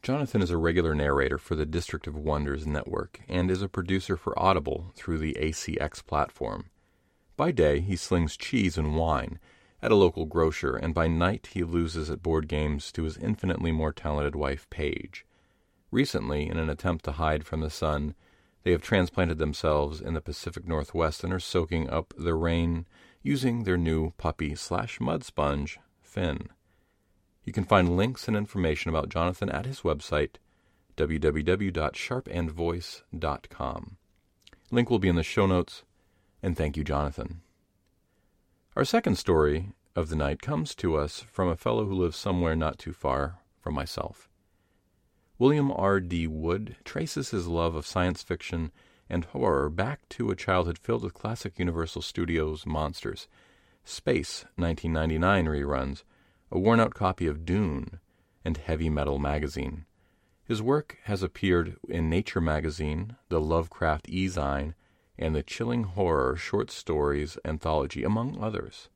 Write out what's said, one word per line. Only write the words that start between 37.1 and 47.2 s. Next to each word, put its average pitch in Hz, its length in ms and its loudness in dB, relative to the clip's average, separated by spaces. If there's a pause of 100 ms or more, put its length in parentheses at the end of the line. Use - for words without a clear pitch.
Our 135 100 2
second 123 320 2
story 80 560 4 (220)
of 85 140 0
the 80 60 -2
night 73 280 0
comes 151 320 -2
to 80 200 0
us 73 360 -2
from 92 160 0
a 85 80 2
fellow 113 300 0
who 95 100 -2
lives 87 220 2
somewhere 85 380 0
not 78 220 0
too - 160 -10
far 71 460 -2 (200)
from 76 140 -6
myself. - 560 -6 (1120)
William 139 320 6
R 98 280 4
D 85 280 0
Wood 85 480 -2 (100)
traces 147 460 -6